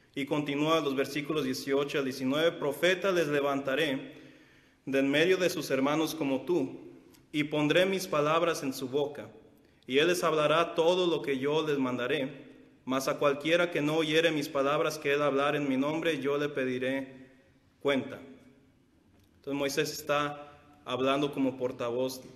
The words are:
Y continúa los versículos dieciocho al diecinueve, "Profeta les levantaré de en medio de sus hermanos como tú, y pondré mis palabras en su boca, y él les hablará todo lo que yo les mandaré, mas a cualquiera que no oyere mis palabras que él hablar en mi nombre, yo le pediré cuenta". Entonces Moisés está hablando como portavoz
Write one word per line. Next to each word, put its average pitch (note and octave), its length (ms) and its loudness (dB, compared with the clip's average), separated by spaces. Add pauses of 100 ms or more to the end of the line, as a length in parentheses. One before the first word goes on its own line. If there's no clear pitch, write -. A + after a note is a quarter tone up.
(140)
Y C3+ 120 -4
continúa D3+ 560 0
los C#3 140 -2
versículos D3 500 -2
dieciocho C#3 520 -2
al C3+ 80 -2
diecinueve, C#3 460 0
"Profeta F3+ 600 0
les E3+ 160 2
levantaré C#3 920 -2 (640)
de C3+ 140 0
en C#3 100 2
medio E3+ 280 4
de F3+ 120 2
sus - 220 -6
hermanos D3 420 2
como C3+ 280 -2
tú, D#3+ 360 -2 (540)
y D3+ 140 0
pondré D3+ 400 2
mis G3 200 -2
palabras D#3+ 580 0
en C3 100 -4
su C3 160 -8
boca, C3 400 -4 (560)
y B2+ 120 0
él D#3+ 100 6
les F3+ 160 2
hablará D#3 520 2
todo F3 320 4
lo D3+ 140 0
que C3+ 180 -2
yo D3+ 280 0
les D3 100 0
mandaré, C3 760 -2 (320)
mas C3 220 -2
a A#2+ 100 -2
cualquiera D#3 540 2
que D#3 100 -2
no D#3 160 0
oyere D#3+ 340 4
mis D3 180 -2
palabras D3+ 480 0
que C#3+ 160 0
él D3 80 2
hablar C#3+ 340 2
en D3 120 -2
mi C3 80 2
nombre, D#3 460 0
yo C#3 160 0
le D3 100 0
pediré C3 840 -4 (520)
cuenta". B2+ 380 0 (1160)
Entonces C#3 220 -6
Moisés C#3+ 320 0
está D3 600 -2 (320)
hablando C3+ 480 0
como C3 240 0
portavoz B2 640 -4 (140)